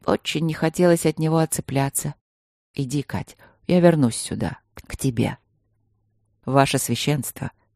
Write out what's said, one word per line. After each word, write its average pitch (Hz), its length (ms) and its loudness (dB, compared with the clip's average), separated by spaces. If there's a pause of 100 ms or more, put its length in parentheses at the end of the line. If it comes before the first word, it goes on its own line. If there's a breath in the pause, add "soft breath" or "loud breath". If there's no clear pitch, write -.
очень - 420 -2
не 156 80 -2
хотелось 170 520 2
от 156 120 0
него 160 200 0
отцепляться. 139 760 -4 (600)
«Иди, 139 280 -4
Кать, - 340 -10 (300 soft breath)
я 180 140 4
вернусь 156 360 6
сюда, - 420 -6 (160)
к, - 120 -20
к - 100 -12
тебе». 123 420 -2 (1040)
«Ваше 135 340 2
священство», - 720 -4 (260)